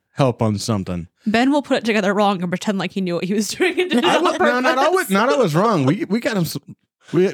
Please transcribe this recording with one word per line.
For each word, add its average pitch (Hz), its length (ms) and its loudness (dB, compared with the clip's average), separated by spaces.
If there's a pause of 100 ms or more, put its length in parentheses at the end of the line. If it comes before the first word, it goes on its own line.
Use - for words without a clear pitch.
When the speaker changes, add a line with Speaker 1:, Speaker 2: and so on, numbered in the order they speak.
(140)
Speaker 1:
help 131 280 0
on 107 160 0
something. 92 520 -6 (160)
Speaker 2:
Ben 233 260 2
will 294 120 2
put 262 160 -2
it - 60 -10
together 208 280 0
wrong 202 280 0
and 180 80 -4
pretend 190 280 -4
like 185 160 -4
he 196 80 -4
knew 180 140 -2
what 170 100 -6
he 185 80 -2
was 208 160 -2
<laughs> - 0 -
doing - 280 -2
and 359 140 -2
did 240 80 2
it 330 60 2
Speaker 1:
I 320 140 4
Speaker 2:
on 330 40 -2
Speaker 1:
was, 311 160 0
no, 359 60 2 (160)
not - 20 -2
Speaker 2:
purpose. 262 240 2
Speaker 1:
always, 359 220 0
not 202 240 2
always 220 200 2
wrong. 180 320 2
We, 160 200 0
we 226 160 -2
got 240 160 -2
him 170 80 0
some, - 320 -10 (340)
we 185 220 2